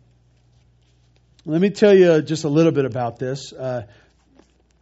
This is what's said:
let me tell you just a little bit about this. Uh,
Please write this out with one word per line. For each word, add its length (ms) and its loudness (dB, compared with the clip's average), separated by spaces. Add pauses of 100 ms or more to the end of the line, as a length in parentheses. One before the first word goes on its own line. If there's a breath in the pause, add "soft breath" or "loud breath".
(1400)
let 160 -4
me 100 2
tell 220 4
you 300 6
just 220 -8
a 40 -4
little 220 2
bit 140 -2
about 340 -8
this. 340 -10
Uh, 340 -10 (960 soft breath)